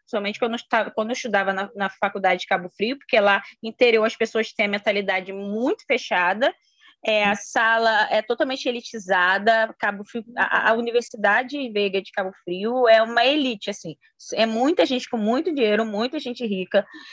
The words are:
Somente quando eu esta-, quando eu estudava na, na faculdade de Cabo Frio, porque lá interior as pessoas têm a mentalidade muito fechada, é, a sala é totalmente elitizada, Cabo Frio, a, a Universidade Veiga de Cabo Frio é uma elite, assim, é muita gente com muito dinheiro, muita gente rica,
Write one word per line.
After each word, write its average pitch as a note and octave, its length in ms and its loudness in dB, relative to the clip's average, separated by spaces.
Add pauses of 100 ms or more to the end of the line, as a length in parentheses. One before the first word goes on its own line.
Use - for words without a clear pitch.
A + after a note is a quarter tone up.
Somente G#3 340 -6
quando A#3 140 0
eu - 20 -4
esta-, A3 340 -2
quando A3 200 -4
eu B3+ 40 -2
estudava G3 380 0
na, G3 240 -4
na G3 120 -2
faculdade F#3+ 520 0
de - 80 -8
Cabo F3+ 280 0
Frio, A#3+ 220 -4
porque - 220 2
lá G3+ 200 4 (220)
interior A3+ 420 4
as A3+ 120 -2
pessoas A3 360 -2
têm G#3 140 -2
a G3+ 40 -4
mentalidade G3 600 -2
muito G#3+ 540 -4
fechada, G#3 680 0 (540)
é, G#3+ 200 2
a G#3 100 2
sala A3+ 760 2
é G#3+ 100 2
totalmente C4 480 -2
elitizada, G#3+ 1120 0
Cabo G#3 260 -4
Frio, A3+ 200 -10 (120)
a, - 340 0
a A3+ 40 4
Universidade A#3 960 -2
Veiga G3+ 320 -2
de - 80 -20
Cabo F#3+ 220 -6 (120)
Frio A3+ 440 0
é A3+ 120 8
uma A#3 240 2
elite, B3+ 460 0
assim, E3 240 -12 (400)
é A3 100 2
muita A#3+ 400 2
gente C4 240 -2
com - 80 -4
muito B3 380 0
dinheiro, A3 320 2
muita A3 320 -4
gente B3 260 -6
rica, G3 400 0 (280)